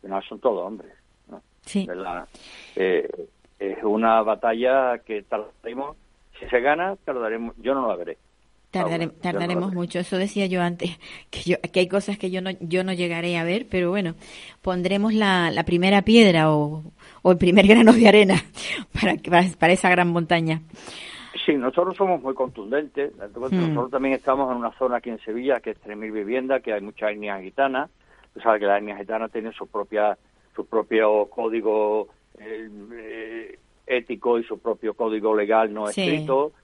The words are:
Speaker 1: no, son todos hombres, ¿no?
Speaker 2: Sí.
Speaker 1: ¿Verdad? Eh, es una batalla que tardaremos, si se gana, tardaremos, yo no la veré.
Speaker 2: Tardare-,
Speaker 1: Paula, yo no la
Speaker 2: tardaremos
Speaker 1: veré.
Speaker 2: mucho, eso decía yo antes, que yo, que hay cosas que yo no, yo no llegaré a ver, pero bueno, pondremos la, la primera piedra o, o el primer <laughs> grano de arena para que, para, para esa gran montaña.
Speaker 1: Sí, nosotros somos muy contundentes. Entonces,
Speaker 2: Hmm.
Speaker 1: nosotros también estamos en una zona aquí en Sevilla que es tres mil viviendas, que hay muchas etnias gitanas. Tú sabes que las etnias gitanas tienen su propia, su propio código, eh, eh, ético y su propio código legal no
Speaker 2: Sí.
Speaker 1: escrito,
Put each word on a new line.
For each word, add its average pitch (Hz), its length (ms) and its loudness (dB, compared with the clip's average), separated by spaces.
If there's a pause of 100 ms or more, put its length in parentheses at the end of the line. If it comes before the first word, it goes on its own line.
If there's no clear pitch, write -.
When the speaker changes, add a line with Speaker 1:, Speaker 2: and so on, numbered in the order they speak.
Speaker 1:
no, 98 180 -6
son 110 160 -16
todos 95 260 -2
hombres, 101 280 -14 (360)
¿no? - 140 -20 (200)
Speaker 2:
Sí. 196 240 -4
Speaker 1:
¿Verdad? 90 420 -10 (480)
Eh, 92 320 0 (500)
es 98 240 -8
una 113 400 2
batalla 117 760 0
que 107 240 -10
tardaremos, 117 760 -10 (420)
si - 80 -14
se 123 140 0
gana, 160 340 0 (100)
tardaremos, 117 540 -6
yo 127 160 -2
no 131 140 -2
la 98 80 -2
veré. 85 220 -10 (520)
Speaker 2:
Tardare-, 185 200 -2
Speaker 1:
Paula, 165 80 -4
yo 165 100 -4
no - 80 -12
la - 60 -20
Speaker 2:
tardaremos 175 480 -4
Speaker 1:
veré. 180 60 -6
Speaker 2:
mucho, 175 220 -6
eso 196 200 -4
decía 202 280 -2
yo 180 140 -2
antes, 175 380 -4 (320)
que - 100 -12
yo, 175 160 0 (160)
que 185 80 2
hay 180 80 2
cosas 196 300 -4
que 185 120 -6
yo 185 120 -6
no, 190 80 -6 (100)
yo 180 240 -4
no 185 80 -4
llegaré 170 460 -4
a 165 60 -2
ver, 196 260 -4
pero 180 180 0
bueno, 180 260 -2 (460)
pondremos 190 540 0
la, 185 360 2
la 160 140 -2
primera 185 380 4
piedra 185 500 8
o, 151 300 0 (400)
o 180 100 6
el 175 60 4
primer 190 280 6
<laughs> - 20 6
grano 226 260 10
de 226 120 6
arena 202 280 8 (580)
para - 240 0
que, - 140 -8
para, 175 160 6 (120)
para 165 140 6
esa 190 160 2
gran 175 200 4
montaña. 165 520 0 (840)
Speaker 1:
Sí, 156 80 2
nosotros 147 420 0
somos 185 260 2
muy 131 120 -4
contundentes. 135 800 -4 (100)
Entonces, 117 360 -4
Speaker 2:
Hmm. 170 100 0
Speaker 1:
nosotros 131 240 -2
también 135 220 0
estamos 131 380 0
en 123 60 -4
una 117 140 -6
zona 127 260 -2
aquí 120 100 -8
en 113 120 -8
Sevilla 120 400 -2
que 113 100 -10
es 104 100 -10
tres 104 160 -14
mil 107 160 -12
viviendas, 123 500 -4
que 113 120 -6
hay 104 80 -6
muchas 107 300 -8
etnias 104 300 -10
gitanas. 135 480 -4 (440)
Tú - 60 -18
sabes 107 200 2
que 104 60 -2
las 101 140 2
etnias 104 180 -12
gitanas 110 340 -8
tienen 113 200 -8
su - 140 -14
propia, 104 520 -4 (360)
su 107 120 -10
propio 107 640 0
código, 107 800 -2 (300)
eh, 110 300 -14 (240)
eh, 113 680 -14 (280)
ético 120 520 -2
y 113 60 -4
su 107 140 -10
propio 110 340 -6
código 107 420 -2
legal 107 380 2
no 107 160 -6
Speaker 2:
Sí. 143 140 -4
Speaker 1:
escrito, 151 500 -2 (120)